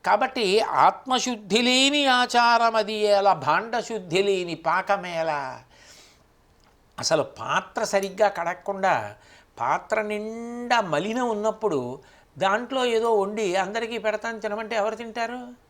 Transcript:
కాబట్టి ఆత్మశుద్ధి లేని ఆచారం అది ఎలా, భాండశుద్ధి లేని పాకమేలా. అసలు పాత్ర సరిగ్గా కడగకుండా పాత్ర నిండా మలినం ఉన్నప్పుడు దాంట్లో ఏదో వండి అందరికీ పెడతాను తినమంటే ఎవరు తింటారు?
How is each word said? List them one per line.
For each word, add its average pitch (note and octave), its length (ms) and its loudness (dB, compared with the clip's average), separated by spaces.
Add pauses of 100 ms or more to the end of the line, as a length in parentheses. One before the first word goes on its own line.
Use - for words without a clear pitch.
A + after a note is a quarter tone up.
కాబట్టి G#3+ 540 2
ఆత్మశుద్ధి G#3+ 1000 2
లేని C4+ 440 4
ఆచారం A#3+ 680 4
అది G#3+ 180 0
ఎలా, G3+ 400 4
భాండశుద్ధి F#3 880 -2
లేని F3+ 320 0
పాకమేలా. E3 1040 -2 (1400)
అసలు D#3 240 0
పాత్ర F3 600 -4
సరిగ్గా G3 440 0
కడగకుండా F3 880 -2 (440)
పాత్ర F3 420 -2
నిండా A#3 800 -2
మలినం G#3 480 -2
ఉన్నప్పుడు G#3 680 -2 (380)
దాంట్లో A#3+ 480 0
ఏదో A3+ 300 2
వండి G3+ 400 0
అందరికీ A3 420 -2
పెడతాను G#3+ 420 -4
తినమంటే A3 360 -6
ఎవరు G#3+ 200 0
తింటారు? A#3 520 -8 (220)